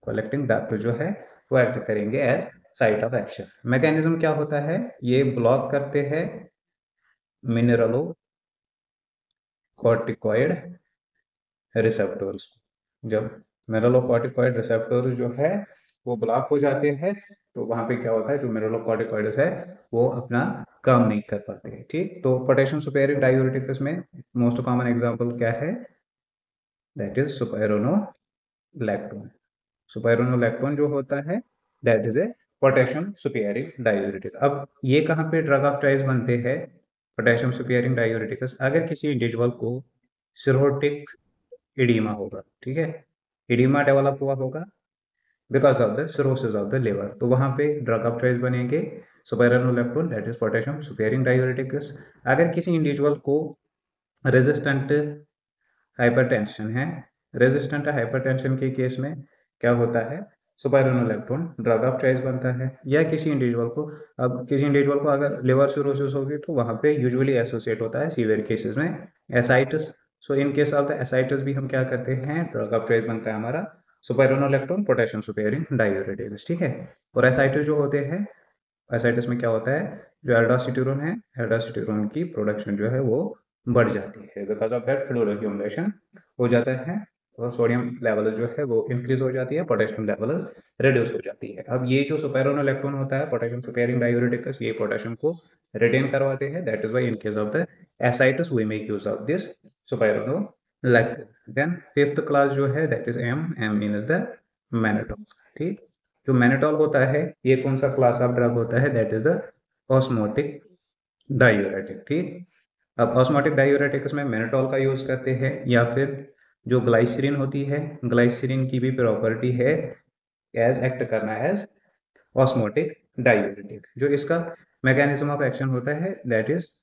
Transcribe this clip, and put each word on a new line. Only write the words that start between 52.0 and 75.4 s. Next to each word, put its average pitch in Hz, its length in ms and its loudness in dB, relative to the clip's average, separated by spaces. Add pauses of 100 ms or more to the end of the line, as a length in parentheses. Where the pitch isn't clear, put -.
अगर 143 260 4
किसी 170 220 -2
इंडिविजुअल 147 440 0
को 143 180 0 (880)
रेजिस्टेंट 135 640 2 (1080)
हाइपरटेंशन 120 800 0
है, 127 100 -2 (460)
रेजिस्टेंट 139 540 2
हाइपरटेंशन 131 720 0
के 135 140 0
केस 127 280 -2
में 147 240 -6 (400)
क्या 120 80 4
होता 120 280 2 (100)
है, 151 100 -8 (400)
spironolactone 127 880 2 (220)
drug 113 200 2
of 131 140 0
choice 131 240 2
बनता 127 320 -2
है। 131 140 -4 (160)
या 143 220 4
किसी 156 220 -2
इंडिविजुअल 120 380 0
को, 151 160 -6 (340)
अब 127 300 -2
किसी 143 160 2
इंडिविजुअल 139 340 4
को 143 100 0
अगर 139 340 0
लिवर 131 260 4
सिरोसिस 139 440 -2
होगी 139 240 -4
तो 160 160 -8
वहाँ 117 300 0
पे 151 200 4
usually 127 380 2
एसोसिएट 117 400 -4
होता 113 180 -4
है 151 100 -2
सीवियर 110 380 2
केसेस 110 300 -2
में 160 300 -4 (340)
ascites। 135 480 2 (340)
So 143 120 -2
in 139 180 0
case 147 200 2
of 143 160 2
the 147 120 -2
ascites 131 400 0
भी 135 120 -2
हम 135 140 -4
क्या 135 160 0
करते 127 300 -4
हैं, 147 400 -4
drug 113 260 2
of - 80 -6
choice 113 200 4
बनता 110 220 -4
है 110 60 -4
हमारा 120 300 -4 (400)
spironolactone, 135 840 2
potassium 113 400 0
sparing 107 360 -2 (160)